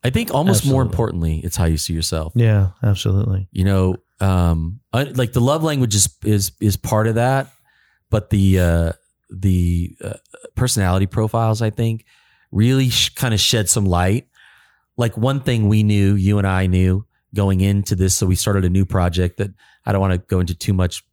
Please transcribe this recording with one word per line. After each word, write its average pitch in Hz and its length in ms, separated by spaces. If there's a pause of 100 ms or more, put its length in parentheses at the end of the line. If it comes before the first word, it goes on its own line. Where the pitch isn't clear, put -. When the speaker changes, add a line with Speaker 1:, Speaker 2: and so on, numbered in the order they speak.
Speaker 1:
I 123 60
think 226 240
almost 139 320
more 131 160
Speaker 2:
Absolutely. 113 100
Speaker 1:
importantly, 85 520
it's 90 140
how 90 80
you 80 120
see 85 160
yourself. 82 420
Speaker 2:
Yeah, 107 340 (120)
absolutely. 98 720
Speaker 1:
You 92 140
know, 95 300 (240)
um, 87 600 (140)
I, 127 100
like, 127 300
the 123 80
love 147 220
language 135 320
is, 98 140 (140)
is, 104 360
is 101 160
part 110 320
of 113 80
that, 131 360 (580)
but 107 220
the, 98 280
uh, 85 320 (380)
the, 87 720
uh, - 100 (420)
personality 98 500
profiles, 110 560
I 110 80
think, 113 360 (460)
really 127 380
sh-, - 260
kinda 117 220
shed 107 320
some 104 160
light. 92 420 (720)
Like, 120 200
one 135 220
thing 117 280
we 107 160
knew, 101 320
you 101 220
and 98 100
I 95 200
knew 92 380 (280)
going 95 280
into 98 340
this, 92 200
so - 100
we 92 100
started 98 300
a 90 40
new 95 160
project 87 520
that 98 140 (340)
I - 60
don't 98 100
wanna 92 160
go 92 220
into 90 160
too - 180
much 92 400